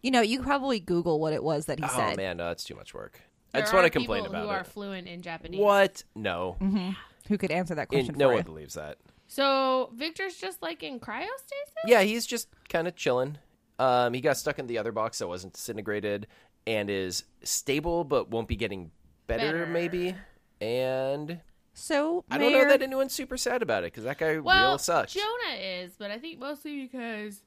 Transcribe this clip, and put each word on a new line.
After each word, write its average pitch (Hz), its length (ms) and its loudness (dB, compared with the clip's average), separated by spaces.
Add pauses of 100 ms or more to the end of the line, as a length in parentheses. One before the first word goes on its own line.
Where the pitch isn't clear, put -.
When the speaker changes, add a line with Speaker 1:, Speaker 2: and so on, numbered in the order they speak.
Speaker 1:
You 269 100 0
know, 240 100 6
you 220 160 0
could 254 80 -6
probably 269 340 0
Google 170 400 2
what 156 140 0
it 143 100 -2
was 156 220 0
that 147 120 -4
he 156 60 -4
Speaker 2:
Oh, - 100 -2
Speaker 1:
said. 90 220 0
Speaker 2:
man, 92 220 -4
no, 87 100 -4
that's 85 160 -6
too - 120 -12
much - 180 -18
work. - 260 -14 (320)
Speaker 3:
There - 80 0
Speaker 2:
I 214 40 2
just 208 100 2
wanna 180 140 8
Speaker 3:
are - 20 6
Speaker 2:
complain 202 340 0
Speaker 3:
people - 140 -6
Speaker 2:
about 208 100 -4
Speaker 3:
who 202 60 -2
Speaker 2:
it. - 20 0
Speaker 3:
are 190 80 -4
fluent 196 460 -10
in 175 120 -12
Japanese. 170 380 -8
Speaker 2:
What? 202 440 6 (120)
No. 92 460 -2
Speaker 1:
Mm-hmm. 190 300 0 (360)
Who 208 100 0
could 190 140 -2
answer 175 240 0
that 147 60 -4
Speaker 2:
And - 80 -6
Speaker 1:
question 135 280 0
Speaker 2:
no 143 120 6
Speaker 1:
for 120 60 6
Speaker 2:
one - 20 4
Speaker 1:
you? 90 80 2
Speaker 2:
believes 78 300 -14
that. 76 220 -10 (300)
Speaker 3:
So 269 640 2
Victor's 339 440 -8
just, 370 240 -10
like, 330 220 -10
in 269 180 -10
cryostasis? 254 260 -8 (580)
Speaker 2:
Yeah, 226 180 8
he's 220 220 0
just - 220 -6 (220)
kinda 175 220 0
chilling. 139 480 0 (380)
Um, 123 360 4
he 127 80 -4
got 139 160 2
stuck 147 200 -4
in 131 100 -8
the 117 100 -4
other 110 160 -2
box 110 260 -4
that 98 80 -4
wasn't 90 260 -8
disintegrated 104 760 -4 (380)
and 104 240 0
is 95 360 -2 (180)
stable 160 600 0
but 127 240 0
won't 113 180 -2
be - 80 -2
getting 98 360 -6 (360)
better, 117 240 0
Speaker 3:
Better. 165 140 -2
Speaker 2:
maybe. 175 500 -2 (460)
And 131 760 -2 (340)
Speaker 1:
So, 320 560 -2
Speaker 2:
I 277 80 0
don't 285 140 6
know 277 80 8
Speaker 1:
Mayor 285 100 8
Speaker 2:
that 269 120 8
anyone's 269 320 -2
super 254 240 -6
sad 240 240 0
about 110 220 0
it 82 80 -6
'cause 110 120 -12
that 131 140 -4
guy 160 220 2
Speaker 3:
Well, 381 300 6
Speaker 2:
real 359 80 2
sucks. - 360 0
Speaker 3:
Jonah 427 440 -4
is, 180 400 -8
but 208 140 -10
I 220 80 -8
think 320 200 -14
mostly 285 460 -8
because 220 600 -10